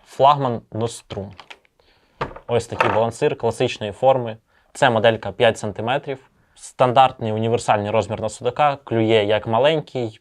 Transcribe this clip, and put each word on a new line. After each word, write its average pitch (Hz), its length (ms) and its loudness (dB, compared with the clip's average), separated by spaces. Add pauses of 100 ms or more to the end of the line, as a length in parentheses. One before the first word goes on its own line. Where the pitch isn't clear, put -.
флагман 135 560 2 (100)
Nostrum. 107 580 -8 (1160)
Ось 120 200 0
такий - 220 -2
балансир 113 480 0
класичної 113 540 -4
форми. 123 460 0 (360)
Це 135 160 2
моделька 110 420 2
п'ять 110 260 2
сантиметрів. 120 720 -6 (260)
Стандартний 127 760 2
універсальний 110 600 0
розмір 104 300 -2
на 110 80 -4
судака. 139 540 -2
Клює 110 400 2
як 107 240 -2
маленький 123 720 -2